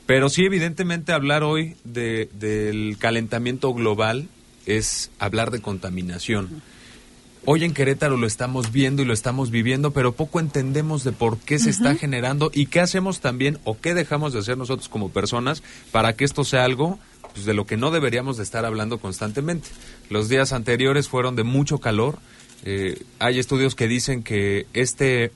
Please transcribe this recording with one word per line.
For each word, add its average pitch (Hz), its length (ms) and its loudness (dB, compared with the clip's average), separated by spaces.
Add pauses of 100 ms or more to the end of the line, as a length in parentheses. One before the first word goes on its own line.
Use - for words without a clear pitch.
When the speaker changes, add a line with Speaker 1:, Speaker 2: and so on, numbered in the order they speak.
Speaker 1:
Pero 135 240 4
sí, 175 140 2
evidentemente, 175 680 0
hablar 147 320 2
hoy 160 320 -2 (100)
de, 117 480 -4
del 107 680 -2
calentamiento 120 720 -2
global 113 540 0 (400)
es 107 500 -2
hablar 107 320 -2
de 113 120 -4
contaminación. 92 1000 -4 (840)
Hoy 160 200 4
en 170 80 0
Querétaro 135 420 2
lo 117 100 0
estamos 123 460 -2
viendo 139 300 2
y 135 40 2
lo 120 60 0
estamos 127 400 -2
viviendo, 131 400 2
pero 127 220 2
poco 160 260 -2
entendemos 147 640 0
de 135 80 0
por 113 280 0
qué 147 200 0
se 113 120 4
está 120 180 2
Speaker 2:
Ujú. 143 100 2
Speaker 1:
generando 139 540 0
y 139 140 2
qué 170 120 2
hacemos 185 400 2
también 135 460 0
o 110 120 -2
qué 170 160 -2
dejamos 151 380 0
de 117 80 -2
hacer 120 180 -2
nosotros 127 300 -4
como 101 220 -4
personas 120 520 -2 (300)
para 113 220 4
que 123 100 0
esto 139 220 0
sea 127 180 2
algo, 135 360 0 (340)
pues, 101 120 -10
de 107 80 2
lo 104 120 0
que 110 100 -4
no 135 160 0
deberíamos 131 460 0
de 107 60 -6
estar 113 200 -4
hablando 110 340 -2
constantemente. 110 720 -4 (420)
Los 107 200 0
días 135 240 4
anteriores 127 560 2
fueron 127 260 0
de 113 80 0
mucho 139 360 2
calor. 117 380 0 (460)
Eh, 95 400 -4 (160)
hay 127 200 2
estudios 131 360 2
que 113 140 0
dicen 123 340 -2
que 101 480 0
este 123 640 0